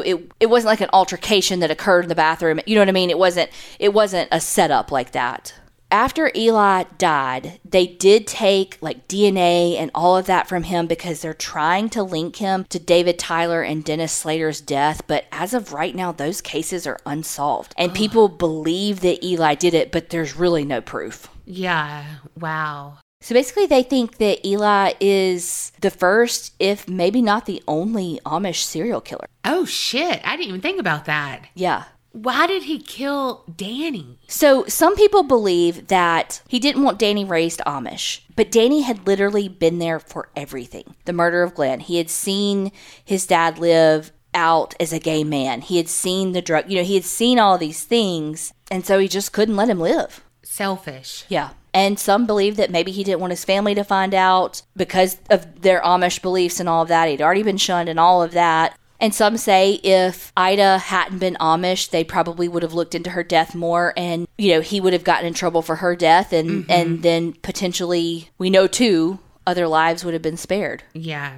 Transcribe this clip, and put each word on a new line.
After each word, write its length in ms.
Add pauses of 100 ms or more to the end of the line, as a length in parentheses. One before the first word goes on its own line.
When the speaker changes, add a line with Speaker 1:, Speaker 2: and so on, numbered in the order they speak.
Speaker 1:
it, 340
it 80
wasn't, 220
like, 120
an 120
altercation 680
that 120
occurred 340
in 40
the 60
bathroom. 500
You 100
know 60
what 80
I 40
mean? 180
It 80
wasn't, 320 (280)
it 140
wasn't 380
a 80
setup 520
like 200
that. 420 (380)
After 440
Eli 480 (160)
died, 640
they 220
did 400
take, 520
like, 280
D 180
N 120
A 380
and 200
all 200
of 120
that 200
from 140
him 240
because 340
they're 140
trying 560
to 140
link 320
him 340
to 80
David 400
Tyler 460
and 200
Dennis 280
Slater's 500
death. 460
But 240
as 240
of 180
right 220
now, 160
those 300
cases 440
are 220
unsolved. 680
And 140
Speaker 2:
Ugh. 80
Speaker 1:
people 300
believe 720
that 260
Eli 300
did 180
it, 180
but 200
there's 240
really 280
no 160
proof. 480 (160)
Speaker 2:
Yeah. 640 (340)
Wow. 600 (220)
Speaker 1:
So 120
basically, 320
they 160
think 380
that 280
Eli 520
is 720 (100)
the 80
first, 720
if 280
maybe 360
not 240
the 200
only 600
Amish 340
serial 400
killer. 240 (180)
Speaker 2:
Oh, 220
shit. 580
I 120
didn't 140
even 120
think 180
about 260
that. 500
Speaker 1:
Yeah. 300 (260)
Speaker 2:
Why 360
did 160
he 160
kill 640 (120)
Danny? 640 (100)
Speaker 1:
So 380
some 300
people 260
believe 680
that 580
he 100
didn't 240
want 160
Danny 260
raised 440
Amish, 540 (140)
but 140
Danny 320
had 240
literally 420
been 300
there 220
for 360
everything. 600 (100)
The 80
murder 300
of 100
Glenn. 280
He 160
had 120
seen 600 (340)
his 220
dad 320
live 520 (220)
out 460
as 120
a 80
gay 240
man. 380
He 160
had 100
seen 440
the 100
drug, 260
you 100
know, 60
he 120
had 100
seen 320
all 220
these 240
things, 720 (180)
and 120
so 140
he 100
just 240
couldn't 240
let 140
him 100
live. 440 (200)
Speaker 2:
Selfish. 840
Speaker 1:
Yeah. 220 (240)
And 240
some 260
believe 320
that 140
maybe 200
he 120
didn't 160
want 120
his 140
family 300
to 80
find 320
out 480 (120)
because 420 (120)
of 320
their 200
Amish 420
beliefs 360
and 80
all 140
of 60
that. 200
He'd 140
already 220
been 140
shunned 300
and 120
all 240
of 80
that. 440 (260)
And 140
some 220
say 380
if 600
Ida 440
hadn't 400
been 200
Amish, 500
they 140
probably 460
would 140
have 100
looked 220
into 160
her 120
death 320
more 400
and, 320 (100)
you 140
know, 80
he 220
would 100
have 140
gotten 200
in 80
trouble 280
for 160
her 180
death 380
and, 160
Speaker 2:
Mm-hmm. 220
Speaker 1:
and 320
then 280 (380)
potentially, 680
we 120
know 180
two 520 (260)
other 220
lives 360
would 100
have 100
been 140
spared. 460 (100)
Speaker 2:
Yeah. 440